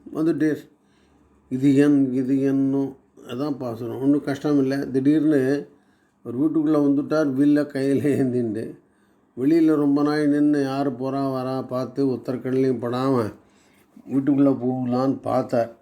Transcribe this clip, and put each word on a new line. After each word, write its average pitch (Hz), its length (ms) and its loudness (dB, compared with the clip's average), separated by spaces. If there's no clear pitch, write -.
வந்துட்டீர். 156 480 -2
இது 135 240 2
என், 139 380 4
இது 131 280 -2
என்னோ. 135 520 0
அதான் 135 300 -6
பாசுரம். 117 440 -8
ஒண்ணும் 139 240 2
கஷ்டம் 143 340 0
இல்ல. 139 280 0
திடீர்னு 143 540 2
ஒரு 120 140 -8
வீட்டுக்குள்ள 151 400 2
வந்துட்டார், 143 560 2
வில்ல 147 280 4
கையில 139 480 -2
ஏந்திண்டு. 120 540 -2
வெளியில 156 380 4
ரொம்ப 147 280 2
நாள் 147 260 0
நின்னு 147 340 2
யாரு 139 280 -2
போறா 131 360 -4
வரா 131 400 -4
பார்த்து 127 400 -4
ஒருத்தர் 123 360 -4
கண்ணிலையும் 131 400 0
படாம 123 500 0
வீட்டுக்குள்ள 139 500 2
போகலான்னு 127 640 -2
பார்த்தார். 117 600 -2